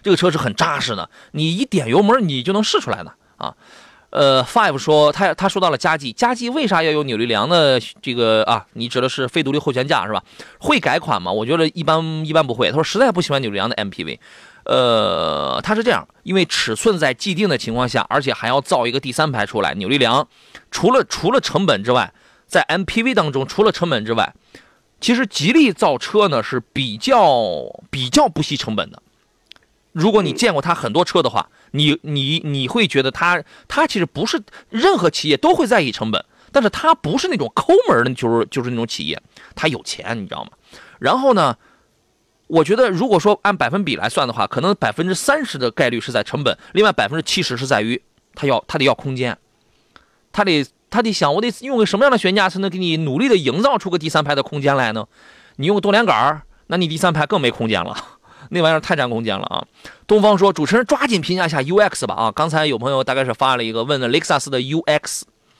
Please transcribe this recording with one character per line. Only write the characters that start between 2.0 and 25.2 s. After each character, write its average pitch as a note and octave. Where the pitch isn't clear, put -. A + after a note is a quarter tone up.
门 A3
你 C3+
就 F3
能 G#3+
试 -
出 -
来 F#2+
的 D#2
啊。 -
呃， C3+
Five F3
说， D3+
他， E3+
他 F#3
说 F#3+
到 F3+
了 C#3
佳 D#3+
绩， C3+
佳 A#3+
绩 A#3+
为 C#4
啥 F3+
要 D#3+
有 D3+
扭 B2+
力 A2+
梁 A2+
的 D3+
这 B2
个 A2
啊？ A2
你 A#2
指 B2
的 C3
是 C3
非 D#3+
独 C3+
立 D3
后 D3
悬 B2+
架 C3
是 G#2+
吧？ F#2+
会 -
改 C#3+
款 C3
吗？ F2
我 G#2+
觉 D3+
得 D#3+
一 E3
般， D#3+
一 D3+
般 D#3
不 A#2+
会。 G#2+
他 A#2
说 D#3+
实 -
在 B3
不 F3
喜 D3
欢 C#3
扭 A2+
力 G2+
梁 G2+
的 B2+
M G2+
P F2
V。 C#2
呃， E2+
他 G#3+
是 A3
这 A#3
样， G#2+
因 F3
为 F#3
尺 -
寸 G3
在 C#3
既 F#3
定 G3
的 C3+
情 A2+
况 B2
下， -
而 C#3+
且 C3
还 A2+
要 C3+
造 B2+
一 A#2+
个 C3
第 C3+
三 D#3
排 A2
出 G#2
来， D2+
扭 G2
力 C#3
梁 B2+
除 -
了， B3
除 -
了 -
成 F3+
本 G#2+
之 A#2+
外， A#2+
在 -
M F3
P A3+
V C4
当 E3+
中， C3+
除 -
了 G#3+
成 F3
本 A2+
之 A2+
外， A2
其 A#3+
实 B3